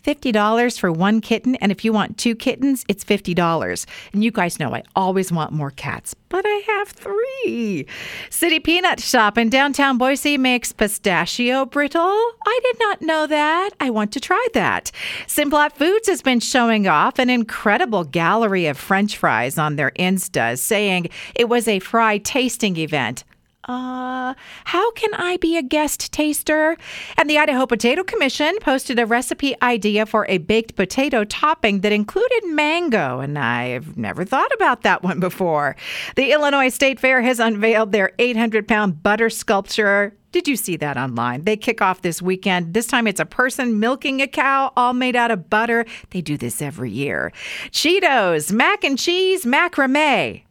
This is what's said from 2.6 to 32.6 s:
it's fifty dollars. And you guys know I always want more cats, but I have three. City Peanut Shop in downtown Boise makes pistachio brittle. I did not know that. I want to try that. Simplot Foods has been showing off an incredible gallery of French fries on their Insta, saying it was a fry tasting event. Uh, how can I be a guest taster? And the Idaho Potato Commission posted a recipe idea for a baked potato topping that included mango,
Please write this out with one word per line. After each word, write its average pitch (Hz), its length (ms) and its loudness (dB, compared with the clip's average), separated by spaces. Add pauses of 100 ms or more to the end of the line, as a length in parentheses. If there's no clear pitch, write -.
it's 202 160 0
fifty 202 280 0
dollars. 160 540 0 (240)
And 202 100 0
you 226 100 2
guys 175 280 -2
know 117 160 -4
I - 80 -8 (140)
always 190 340 0
want 160 220 -2
more 143 180 -4
cats, - 420 -10 (140)
but 381 180 -2
I 415 220 0
have 403 220 -2
three. 403 960 -4 (440)
City 320 300 0
Peanut 339 400 2
Shop 214 380 2
in 233 120 2
downtown 269 480 2
Boise 277 400 0
makes 254 360 0
pistachio 220 920 0
brittle. 285 360 0 (440)
I 466 180 0
did 494 180 0
not 415 200 0
know 311 260 0
that. 311 420 0 (100)
I 262 120 -2
want 214 200 0
to 277 80 -6
try 427 340 -2
that. 131 380 0 (340)
Simplot 294 460 2
Foods 403 380 2
has 320 120 -2
been 247 200 2
showing 226 440 2
off 175 320 4
an 247 120 2
incredible 226 720 0
gallery 180 640 2
of 143 120 -2
French 196 380 0
fries 127 420 0
on 151 200 0
their 139 140 0
Insta, 147 680 -2
saying 196 480 0 (260)
it 233 140 2
was 240 180 0
a 208 140 0
fry 220 380 2
tasting 233 580 -2
event. 143 480 -4 (420)
Uh, 254 680 -6 (320)
how 415 260 0
can 427 220 -4
I 359 240 -2
be 330 180 0
a 330 80 0
guest 302 480 -2
taster? 311 640 0 (420)
And 302 120 2
the 302 80 4
Idaho 277 280 2
Potato 247 380 0
Commission 320 560 0
posted 262 400 0
a 233 60 2
recipe 254 560 -2
idea 214 440 2
for 214 220 0
a 190 120 0
baked 220 360 0
potato 233 480 0
topping 208 560 0
that 208 140 2
included 427 540 0
mango, 294 760 0